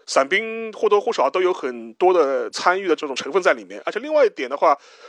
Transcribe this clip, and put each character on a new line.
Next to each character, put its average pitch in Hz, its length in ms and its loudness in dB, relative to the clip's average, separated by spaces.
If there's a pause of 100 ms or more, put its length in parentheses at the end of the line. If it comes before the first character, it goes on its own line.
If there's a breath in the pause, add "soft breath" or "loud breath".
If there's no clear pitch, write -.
伞 139 200 2
兵 226 460 -4
或 220 160 0
多 202 100 6
或 214 140 0
少 139 160 2
都 185 140 0
有 180 100 4
很 120 420 -8
多 185 200 4
的 135 340 2
参 180 320 0
与 196 80 -4
的 151 80 2
这 156 100 -6
种 135 80 -6
成 135 160 -6
分 185 120 0
在 175 100 0
里 120 100 -10
面。 95 220 -14
而 170 80 -6
且 214 80 -6
另 302 140 -4
外 294 100 4
一 208 60 2
点 131 180 -8
的 135 80 -6
话， 175 220 2 (300 loud breath)